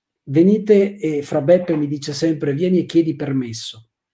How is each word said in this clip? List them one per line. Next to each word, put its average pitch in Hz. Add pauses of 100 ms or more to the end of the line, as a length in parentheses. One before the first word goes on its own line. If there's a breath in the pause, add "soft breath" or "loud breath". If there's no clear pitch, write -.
(240)
Venite", 202
e 151
Fra 151
Beppe 165
mi 147
dice 147
sempre: 147
"Vieni 180
e -
chiedi 160
permesso, 127 (240)